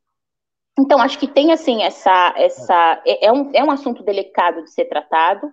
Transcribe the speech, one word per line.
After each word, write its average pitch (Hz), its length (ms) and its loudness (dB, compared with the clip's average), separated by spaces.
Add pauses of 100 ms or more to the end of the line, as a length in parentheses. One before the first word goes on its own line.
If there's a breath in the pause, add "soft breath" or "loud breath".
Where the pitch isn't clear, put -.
(760)
Então, 277 220 4
acho 269 180 -2
que 285 100 -6
tem, 311 260 2
assim, 233 300 -2
essa, 180 540 2
essa, 170 680 0
é, 196 220 0
é 220 40 4
um, 277 220 -2
é 240 100 2
um 302 80 0
assunto 262 320 -6
delicado 190 600 -4
de - 80 -20
ser 170 140 -4
tratado, 170 680 -2